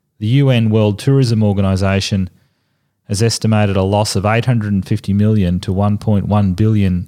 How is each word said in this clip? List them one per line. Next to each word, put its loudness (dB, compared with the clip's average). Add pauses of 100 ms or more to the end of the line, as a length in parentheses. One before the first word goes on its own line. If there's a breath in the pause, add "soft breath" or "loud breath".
(180)
The -4 (140)
U 2
N 2
World 2
Tourism 2
Organization 0 (720)
has -4
estimated 0
a 2
loss 0
of -2
eight 0
hundred -2
and -2
fifty -4
million 0
to -6
one 0
point -2
one 0
billion 0